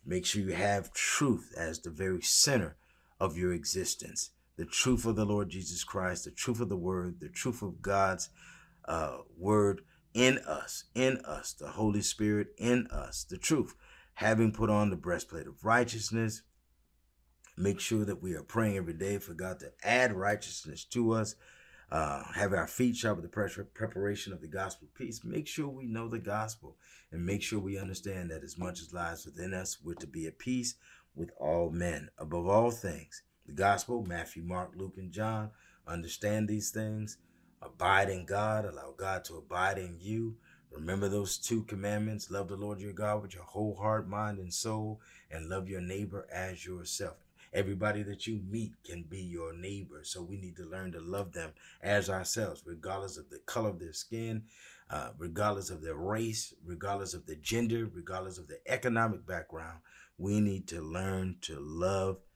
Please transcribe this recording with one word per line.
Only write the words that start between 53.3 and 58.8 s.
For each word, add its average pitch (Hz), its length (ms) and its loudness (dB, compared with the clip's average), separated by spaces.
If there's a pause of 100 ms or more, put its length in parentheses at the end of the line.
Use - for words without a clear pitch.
color 110 240 0
of 90 100 -6
their 82 140 -10
skin, 113 500 -4 (460)
uh, 69 280 -4
regardless 98 520 0
of 85 120 -8
their 80 140 -6
race, 110 580 -2 (120)
regardless 98 480 -4
of 76 140 -10
the 78 80 -8
gender, 113 580 0
regardless 92 440 -6
of 90 100 -14
the - 200 -12
economic 113 580 2